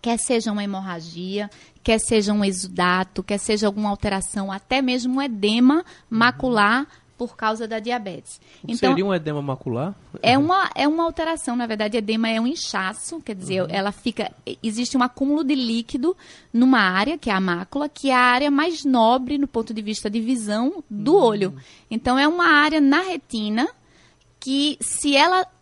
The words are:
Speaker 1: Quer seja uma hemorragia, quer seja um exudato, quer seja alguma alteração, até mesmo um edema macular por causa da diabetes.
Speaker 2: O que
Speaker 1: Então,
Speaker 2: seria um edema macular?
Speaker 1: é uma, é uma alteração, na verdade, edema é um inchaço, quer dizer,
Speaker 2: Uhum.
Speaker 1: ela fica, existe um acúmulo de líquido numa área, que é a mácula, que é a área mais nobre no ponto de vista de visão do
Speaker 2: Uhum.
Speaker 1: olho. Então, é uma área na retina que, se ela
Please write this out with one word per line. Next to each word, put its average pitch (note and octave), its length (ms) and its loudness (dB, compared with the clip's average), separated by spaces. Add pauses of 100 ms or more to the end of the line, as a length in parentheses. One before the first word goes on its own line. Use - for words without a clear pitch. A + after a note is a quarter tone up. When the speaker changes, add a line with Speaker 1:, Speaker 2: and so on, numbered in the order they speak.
Speaker 1:
Quer A#3 160 0
seja A3+ 340 0
uma G#3 100 -4
hemorragia, F#3+ 840 -8 (340)
quer A3+ 160 2
seja G#3+ 360 2
um G#3 100 2
exudato, F#3 800 0
quer G3+ 160 -4
seja G#3+ 280 0
alguma G#3 220 0
alteração, G3 640 -4
até B3+ 300 -2
mesmo B3+ 340 0
um C4+ 60 0
edema B3 600 4 (280)
macular A#3+ 760 2 (300)
por A#3+ 200 -10
causa A3 300 -2
da A3 140 -6
diabetes. A3 560 -8 (260)
Speaker 2:
O D3 60 -12
que C3+ 60 -4
Speaker 1:
Então, - 160 2
Speaker 2:
seria F3+ 140 2
um G3 80 0
edema D3+ 300 -2
macular? C3 500 -4 (300)
Speaker 1:
é B3 160 6
uma, F4+ 340 2
é - 140 -2
uma D#4+ 160 0
alteração, D#4+ 540 -4
na A#3+ 100 -4
verdade, G#3+ 300 -4
edema A3 320 -2
é A3+ 120 0
um A3+ 60 0
inchaço, B3 720 -6
quer A3 140 -10
dizer, F#3 280 -4
Speaker 2:
Uhum. F3+ 80 -2
Speaker 1:
ela F#3+ 200 -2
fica, - 400 -6 (320)
existe A3+ 340 -4
um B3+ 60 4
acúmulo C#4 400 -2
de C4+ 140 -2
líquido B3 600 -4 (360)
numa B3 260 4
área, G#3 400 0
que - 100 -8
é A3 40 0
a F#3+ 80 2
mácula, F#3+ 480 -4
que - 220 -6
é C4 40 2
a B3 60 4
área B3 320 2
mais D#4 320 0
nobre B3+ 520 2
no C#4 120 0
ponto A3+ 260 -6
de A3 80 -6
vista G#3 260 -6
de G#3 120 -2
visão A#3 680 -2
do G#3 280 0
Speaker 2:
Uhum. G4+ 80 8
Speaker 1:
olho. F#3+ 320 0 (340)
Então, B3 260 0
é C#4 120 4
uma F4 180 2
área D#4 340 4
na C#4+ 200 6
retina B3 680 -4 (680)
que, C#4 420 -2
se - 360 -2
ela F4+ 280 4 (180)